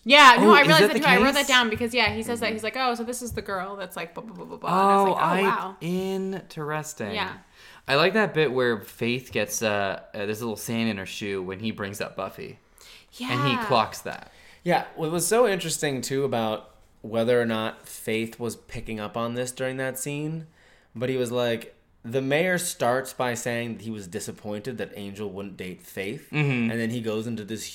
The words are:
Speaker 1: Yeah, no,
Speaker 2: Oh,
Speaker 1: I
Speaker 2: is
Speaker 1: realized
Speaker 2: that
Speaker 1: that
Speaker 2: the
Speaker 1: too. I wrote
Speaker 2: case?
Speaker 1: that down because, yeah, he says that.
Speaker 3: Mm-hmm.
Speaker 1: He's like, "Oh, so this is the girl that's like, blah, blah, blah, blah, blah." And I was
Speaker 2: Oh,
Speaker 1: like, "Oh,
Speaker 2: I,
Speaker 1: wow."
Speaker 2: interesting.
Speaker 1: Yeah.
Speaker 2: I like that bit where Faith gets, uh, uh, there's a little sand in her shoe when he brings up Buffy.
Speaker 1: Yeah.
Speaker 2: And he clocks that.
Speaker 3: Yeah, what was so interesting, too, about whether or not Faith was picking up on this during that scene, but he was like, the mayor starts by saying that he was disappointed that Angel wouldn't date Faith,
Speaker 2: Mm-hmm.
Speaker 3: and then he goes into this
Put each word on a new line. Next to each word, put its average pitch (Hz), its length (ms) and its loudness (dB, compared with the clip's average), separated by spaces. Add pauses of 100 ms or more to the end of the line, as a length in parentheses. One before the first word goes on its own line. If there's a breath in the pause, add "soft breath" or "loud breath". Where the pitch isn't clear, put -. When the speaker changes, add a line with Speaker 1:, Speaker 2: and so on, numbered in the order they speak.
Speaker 1:
Yeah, 269 360 10
no, - 100 8
Speaker 2:
Oh, - 40 12
Speaker 1:
I 285 80 10
Speaker 2:
is 277 60 6
Speaker 1:
realized 311 160 8
Speaker 2:
that - 40 6
Speaker 1:
that 311 60 2
Speaker 2:
the - 60 2
Speaker 1:
too. 294 60 0
I 262 120 6
wrote 269 180 4
Speaker 2:
case? - 0 -
Speaker 1:
that 277 120 2
down 247 220 4
because, 226 240 -4
yeah, 226 200 2
he 220 100 -4
says 233 160 -4
that. 226 80 -2
Speaker 3:
Mm-hmm. 214 80 -2
Speaker 1:
He's 220 80 -8
like, 214 140 -6
"Oh, 254 180 0
so 226 80 -8
this 240 180 -8
is 240 120 -8
the 220 80 -6
girl 196 340 -8
that's 185 200 -12
like, 165 180 -10
blah, - 100 -12
blah, 220 120 -16
blah, 170 100 -14
blah, 170 120 -14
blah." 170 120 -8
And 180 100 4
I 196 160 6
was 196 120 6
Speaker 2:
Oh, 185 40 4
Speaker 1:
like, - 100 0
"Oh, - 40 4
Speaker 2:
I, 175 160 2
Speaker 1:
wow." 190 400 0
Speaker 2:
interesting. 175 1300 -6
Speaker 1:
Yeah. 196 200 -6 (540 soft breath)
Speaker 2:
I 135 80 4
like 170 180 4
that 202 200 2
bit 151 180 4
where 123 300 2
Faith 123 500 -4
gets, 107 300 -2
uh, 101 400 0 (120)
uh, - 120 -10
there's 107 160 -4
a 120 40 -4
little 113 100 -4
sand 113 340 -2
in 104 80 -2
her 95 80 -8
shoe 98 380 -6
when 95 160 -8
he 110 120 -4
brings 101 280 -8
up - 160 -8
Buffy. - 440 -10 (540 soft breath)
Speaker 1:
Yeah. 247 200 -6
Speaker 2:
And 131 160 0 (100)
he 226 60 -4
clocks 110 360 0
that. - 300 -12 (320 soft breath)
Speaker 3:
Yeah, 175 220 0 (100)
what 156 160 -4
was 170 160 -2
so 233 200 4
interesting, 156 540 -2
too, 135 220 -2
about 113 460 -2 (320)
whether 113 400 2
or 117 40 0
not 110 420 -4
Faith 113 520 -6
was 117 160 -6
picking 113 440 -10
up 104 180 -8
on 117 160 -4
this 123 180 -6
during 131 260 -6
that 131 220 -6
scene, 151 480 -8 (480 soft breath)
but 120 140 -4
he 131 80 -2
was 123 140 -2
like, 120 440 -2 (280)
the 120 180 -2
mayor 160 360 0
starts 131 560 -2
by 123 220 -2
saying 117 420 -6
that 95 60 -16
he 113 80 -8
was 104 160 -10
disappointed 104 720 -10
that 98 160 -8
Angel 101 340 -10
wouldn't 95 280 -10
date 92 260 -12
Faith, 101 480 -10
Speaker 2:
Mm-hmm. 131 400 0
Speaker 3:
and 117 80 -4
then 113 120 -2
he 123 100 -4
goes 110 260 -4
into 113 160 -6
this 107 200 -8 (120)